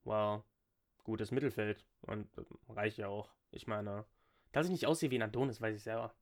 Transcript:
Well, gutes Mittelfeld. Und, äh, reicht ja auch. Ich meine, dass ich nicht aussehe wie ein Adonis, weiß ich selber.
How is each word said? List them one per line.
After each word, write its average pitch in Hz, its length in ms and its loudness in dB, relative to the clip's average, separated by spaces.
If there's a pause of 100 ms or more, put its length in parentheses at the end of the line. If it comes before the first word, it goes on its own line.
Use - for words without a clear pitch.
Well, 107 380 2 (640)
gutes 110 260 -2
Mittelfeld. 107 560 0 (160)
Und, 104 340 -6
äh, - 80 -10 (240)
reicht 107 300 0
ja 104 100 -2
auch. 104 260 -4 (160)
Ich - 160 -10
meine, 104 380 -2 (480)
dass 156 140 4
ich 185 60 2
nicht 156 140 2
aussehe 156 240 4
wie 123 80 2
ein 110 40 4
Adonis, 117 380 0
weiß 110 160 0
ich 104 60 -10
selber. 113 400 -4